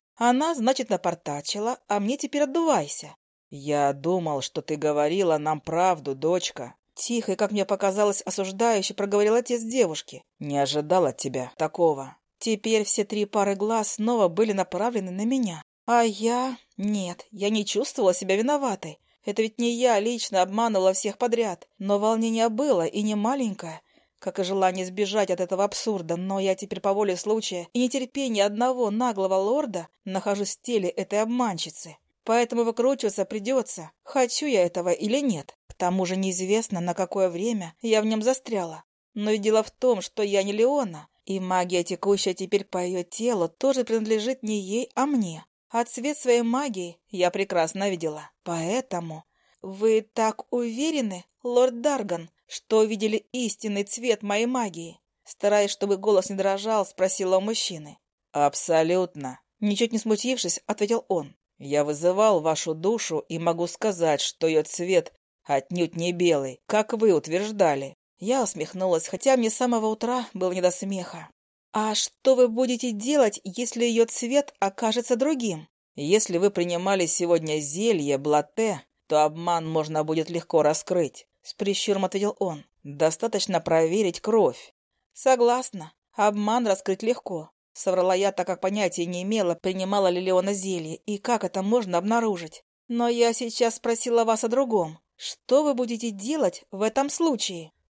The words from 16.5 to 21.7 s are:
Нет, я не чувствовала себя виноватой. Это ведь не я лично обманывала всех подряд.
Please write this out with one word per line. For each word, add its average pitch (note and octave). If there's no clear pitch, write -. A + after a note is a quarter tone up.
Нет, G3
я G3+
не G#3+
чувствовала G#3
себя F#3+
виноватой. A#3
Это G#3
ведь A3
не A#3+
я A#3+
лично G#3+
обманывала G3
всех G3
подряд. A3+